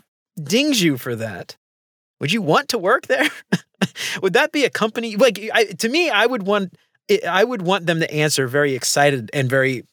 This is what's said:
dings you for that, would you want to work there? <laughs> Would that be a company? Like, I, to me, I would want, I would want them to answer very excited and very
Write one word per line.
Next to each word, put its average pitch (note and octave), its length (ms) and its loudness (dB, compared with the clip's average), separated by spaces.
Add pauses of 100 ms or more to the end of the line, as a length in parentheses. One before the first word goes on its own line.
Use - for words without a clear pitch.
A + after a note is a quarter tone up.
(420)
dings A#3 400 0
you D3 160 2
for B2 200 -8
that, G2+ 380 -10 (640)
would D3 120 -2
you A3 100 0
want G3 280 2
to B3 80 0
work G3+ 300 0
there? C#4+ 220 0 (220)
<laughs> - 680 -4
Would F#3 120 0
that D4+ 180 4
be C#4+ 140 0
a F3+ 40 2
company? A3+ 460 -4
Like, G#3 240 2 (140)
I, G#3+ 120 4
to G3+ 240 -4
me, D#4+ 200 0
I G#3+ 160 2
would A#3+ 180 -2
want, G3 300 0 (540)
I F#3 160 2
would A#3+ 180 -2
want F3 240 0
them E3 140 0
to E3 140 -2
answer D3+ 340 0
very C#3 280 0
excited C#3 580 0
and C3+ 160 0
very C3 440 0